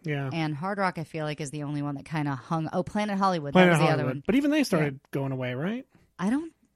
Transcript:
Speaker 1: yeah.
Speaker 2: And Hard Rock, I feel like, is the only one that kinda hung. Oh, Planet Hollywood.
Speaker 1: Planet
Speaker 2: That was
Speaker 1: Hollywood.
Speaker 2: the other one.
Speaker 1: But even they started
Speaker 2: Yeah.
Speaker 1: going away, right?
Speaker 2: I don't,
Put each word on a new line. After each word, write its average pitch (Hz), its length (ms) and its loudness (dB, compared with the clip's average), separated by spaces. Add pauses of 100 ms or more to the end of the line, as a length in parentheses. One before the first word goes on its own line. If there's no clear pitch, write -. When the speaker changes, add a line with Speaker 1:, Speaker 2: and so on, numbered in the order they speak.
Speaker 1:
yeah. 143 280 -4
Speaker 2:
And 156 240 -2
Hard 190 220 -6
Rock, 185 200 0
I 165 60 -6
feel 156 220 -6
like, 151 160 -6
is 147 80 -6
the 147 140 -8
only 147 180 -4
one 143 140 -4
that 135 100 -12
kinda 147 300 -2
hung. 160 360 -4
Oh, 180 120 0
Planet 208 340 -2
Hollywood. 175 360 0
Speaker 1:
Planet 185 180 10
Speaker 2:
That 160 80 6
was - 0 -
Speaker 1:
Hollywood. 156 200 4
Speaker 2:
the 147 40 0
other 147 100 -2
one. 139 120 -8
Speaker 1:
But 202 100 2
even 285 160 4
they 302 120 4
started 151 380 0
Speaker 2:
Yeah. - 100 -20
Speaker 1:
going 135 200 -2
away, 127 220 -4
right? 196 320 -4 (320)
Speaker 2:
I 180 120 -2
don't, 311 240 -2 (220)